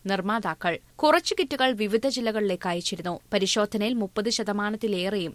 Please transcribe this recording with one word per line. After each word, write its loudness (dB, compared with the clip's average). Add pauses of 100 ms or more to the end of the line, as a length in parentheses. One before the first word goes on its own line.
നിർമ്മാതാക്കൾ. 0 (220)
കുറച്ച് 4
കിറ്റുകൾ 0
വിവിധ 0
ജില്ലകളിലേക്ക് 0
അയച്ചിരുന്നു. -4 (120)
പരിശോധനയിൽ 0
മുപ്പത് -2
ശതമാനത്തിലേറെയും -2